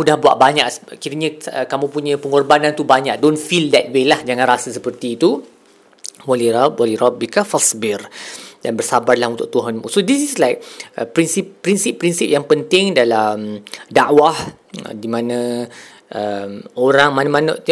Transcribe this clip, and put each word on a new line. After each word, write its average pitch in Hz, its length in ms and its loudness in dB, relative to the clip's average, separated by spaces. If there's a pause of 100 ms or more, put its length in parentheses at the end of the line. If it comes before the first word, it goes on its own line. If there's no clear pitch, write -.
dah 151 80 4
buat 139 240 4
banyak, 135 560 2
kiranya, 151 340 -6 (220)
uh, 131 160 -4
kamu 139 240 -4
punya 147 240 -4
pengorbanan 143 560 2
tu 147 160 -4
banyak. 131 320 2
Don't 156 160 4
feel 156 320 -2
that 131 240 2
way 131 160 2
lah. 151 160 2
Jangan 123 240 0
rasa 123 240 0
seperti 120 480 -8
itu. 202 240 0 (800)
"Wali 123 240 0
rabb-, 123 320 2
wali 113 160 2
rabbika 123 480 0
fasbir." 110 560 -2 (640)
Dan 117 160 -4
bersabarlah 120 480 2
untuk 117 240 -6
Tuhanmu. 113 400 -4
So, 202 80 0
this 269 240 0
is 285 160 -6
like, 123 240 0 (320)
uh, 117 80 -6
prinsip, - 560 -4
prinsip-prinsip 175 720 -2
yang - 160 0
penting 175 480 2
dalam 107 640 0 (320)
dakwah, 147 480 4 (480)
uh, - 80 -14
di 113 160 -8
mana, 120 560 -4 (480)
um, 101 480 -8 (160)
orang 139 320 4
mana-mana, 143 480 0 (120)